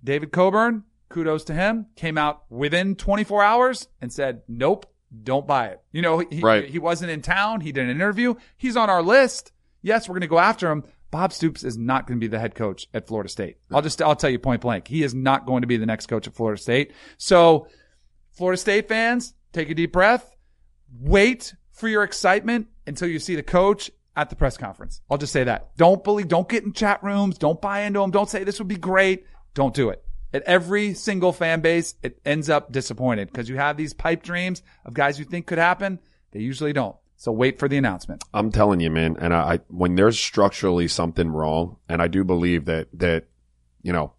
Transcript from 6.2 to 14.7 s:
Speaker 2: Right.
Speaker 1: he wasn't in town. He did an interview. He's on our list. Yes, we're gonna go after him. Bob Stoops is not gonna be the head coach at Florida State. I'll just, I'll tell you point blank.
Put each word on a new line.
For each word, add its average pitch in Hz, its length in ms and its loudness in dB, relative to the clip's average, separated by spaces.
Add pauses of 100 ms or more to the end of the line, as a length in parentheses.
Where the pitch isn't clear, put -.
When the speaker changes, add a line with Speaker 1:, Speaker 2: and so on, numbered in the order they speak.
Speaker 2:
Right. 110 280 4
Speaker 1:
he 143 120 -6
wasn't 170 320 -4
in 151 100 -8
town. 202 400 0
He 151 100 -8
did 135 120 -2
an 123 60 -2
interview. 208 440 0 (220)
He's 247 200 -2
on 220 140 2
our 180 120 4
list. 240 500 2 (300)
Yes, 220 260 0
we're 180 80 -8
gonna 180 120 -4
go 165 120 4
after 180 300 2
him. 151 120 -2 (280)
Bob 180 220 -2
Stoops - 320 -2
is 120 140 -6
not 127 280 -2
gonna 120 140 -4
be 113 60 -2
the 107 120 -4
head 110 160 -4
coach 101 380 -6
at 113 140 -8
Florida 107 220 -6
State. - 280 -8 (160)
I'll 147 100 2
just, 151 200 -4
I'll 151 140 4
tell 147 140 0
you 123 80 0
point 120 220 -2
blank. 113 280 -4